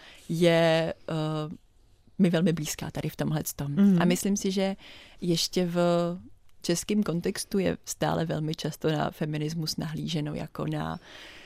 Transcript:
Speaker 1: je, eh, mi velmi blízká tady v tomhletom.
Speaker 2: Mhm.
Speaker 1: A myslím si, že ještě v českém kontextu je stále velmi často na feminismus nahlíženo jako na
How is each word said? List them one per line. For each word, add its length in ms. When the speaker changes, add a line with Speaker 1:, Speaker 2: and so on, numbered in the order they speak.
Speaker 1:
je, 640
eh, 40
mi 100
velmi 240
blízká 380
tady 180
v 60
tomhletom. 560
Speaker 2:
Mhm. 300
Speaker 1:
A 40
myslím 320
si, 140
že 240
ještě 440
v 120
českém 420
kontextu 560
je 260
stále 400
velmi 300
často 360
na 200
feminismus 640
nahlíženo 580
jako 320
na 320